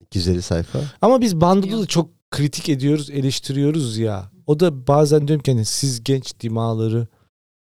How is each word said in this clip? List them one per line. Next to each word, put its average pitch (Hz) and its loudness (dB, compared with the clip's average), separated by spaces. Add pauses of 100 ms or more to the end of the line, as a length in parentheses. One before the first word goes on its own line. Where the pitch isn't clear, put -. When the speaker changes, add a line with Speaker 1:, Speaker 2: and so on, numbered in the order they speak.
Speaker 1:
İki - -8
yüz 87 -2
elli 90 0
sayfa. 92 -4 (240)
Speaker 2:
Ama 240 4
biz 214 0
Bandu'da 190 2
da 226 -4
Speaker 3:
Yok. 202 -2
Speaker 2:
çok 165 0 (200)
kritik - -4
ediyoruz, 143 0
eleştiriyoruz 139 -2
ya. 101 -4 (160)
O 151 2
da 139 0
bazen 147 4
diyorum 151 0
ki, 135 0
hani, 113 2
siz 120 -4
genç 135 -4
dimağları, 113 -2 (640)